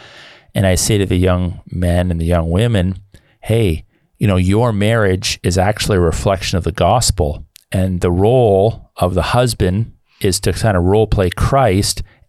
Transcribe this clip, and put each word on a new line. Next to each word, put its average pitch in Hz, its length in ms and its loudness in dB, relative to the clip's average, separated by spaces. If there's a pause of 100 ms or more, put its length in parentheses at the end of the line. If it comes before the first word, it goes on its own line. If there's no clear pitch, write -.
(540)
and 98 120 2
I 92 100 2
say 104 220 0
to 95 80 0
the 92 100 0
young 90 500 0
men 90 440 -2
and 82 100 -2
the 82 60 -2
young 82 240 0
women, 95 500 0 (400)
"Hey, 107 440 0 (340)
you - 100 0
know, 95 80 2
your 101 360 2
marriage 104 680 0
is 90 160 -2
actually 101 380 0
a 87 40 2
reflection 92 580 -2
of 82 60 -4
the 80 80 -4
gospel, 87 720 0 (280)
and 92 280 -2
the 90 120 0
role 104 840 2
of 90 160 0
the 87 80 0
husband 110 720 -2 (280)
is 92 200 0
to 92 120 -2
kind 104 240 0
of 85 80 0
role 104 220 2
play 95 240 0
Christ 107 720 0 (260)